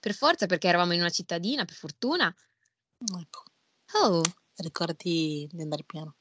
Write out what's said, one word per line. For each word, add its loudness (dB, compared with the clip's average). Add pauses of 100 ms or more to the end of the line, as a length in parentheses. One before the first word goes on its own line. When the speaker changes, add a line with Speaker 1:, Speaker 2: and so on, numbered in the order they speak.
Speaker 1:
Per -4
forza, 2
perché 0
eravamo 4
in 0
una 0
cittadina, -4
per -16
fortuna. -2 (640)
Speaker 2:
Ecco. -10 (520)
Speaker 1:
Oh. 6 (340)
Speaker 2:
Ricordati -2
di -10
andare -6
piano. -12